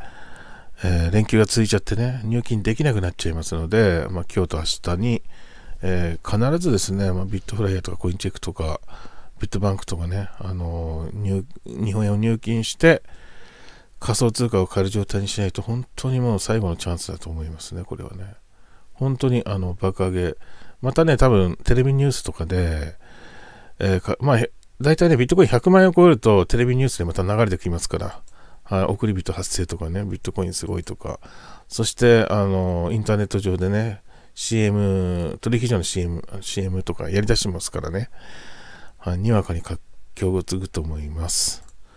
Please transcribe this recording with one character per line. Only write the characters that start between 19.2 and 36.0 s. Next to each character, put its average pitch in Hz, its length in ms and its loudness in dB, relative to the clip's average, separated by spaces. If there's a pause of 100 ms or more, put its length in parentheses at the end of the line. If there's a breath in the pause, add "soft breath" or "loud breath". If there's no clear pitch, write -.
に、 123 160 2
あ 101 140 -4
の、 92 160 -2
爆 95 300 0
上 92 60 0
げ。 90 260 -2 (440 soft breath)
ま - 120 -2
た 165 120 4
ね、 151 120 4
多 131 120 6
分、 95 360 4
テ 123 100 6
レ 127 80 4
ビ 135 120 4
ニ 135 100 2
ュ 143 40 4
ー 131 40 2
ス - 100 -4
と - 100 -6
か 85 140 -6
で、 80 500 -2 (840 loud breath)
え 95 180 2
ー、 92 40 2
か-、 - 200 -4
ま 120 140 4
あ、 113 40 6
へ-、 240 120 0 (300)
大 151 160 4
体 170 120 6
ね、 160 80 6
ビ 117 100 6
ッ - 20 -4
ト 175 80 4
コ 190 60 10
イ 147 40 10
ン - 20 2
百 - 220 4
万 185 120 10
円 190 60 8
を 175 40 2
超 180 140 8
え 175 40 10
る 135 80 6
と、 101 280 6
テ - 120 4
レ 120 80 4
ビ 123 100 2
ニ 127 60 2
ュ 135 40 4
ー - 20 4
ス - 100 -4
で 87 60 0
ま 82 80 -2
た 98 100 -2
流 101 140 0
れ 113 120 4
て 92 100 0
き 90 120 -4
ま 85 80 -2
す - 100 -4
か - 100 -4
ら。 - 240 -6 (440 soft breath)
は 98 140 0
い、 95 40 2
送 101 220 0
り 107 80 0
人 92 180 -4
発 - 180 -6
生 92 160 -2
と 90 100 -6
か 82 140 -6
ね、 98 140 -4
ビ 95 120 -6
ッ - 20 -10
ト - 140 -6
コ 101 100 -2
イ 90 40 0
ン 90 80 -6
す - 100 -6
ご 104 140 -4
い 85 60 -8
と 92 120 -10
か。 - 240 -10 (480 loud breath)
そ - 160 -2
し - 100 -4
て、 117 360 8
あ 101 160 2
の、 90 460 0
イ 110 60 0
ン 104 60 -2
タ 110 100 2
ー - 40 2
ネ 104 60 2
ッ - 20 -6
ト 104 120 -2
上 95 200 0
で 90 100 0
ね、 104 340 -2 (320 soft breath)
シ - 220 -4
ー 110 100 4
エ 104 40 4
ム、 95 720 0
取 117 200 0
引 120 80 0
所 120 80 2
の 90 60 0
シ 92 180 -4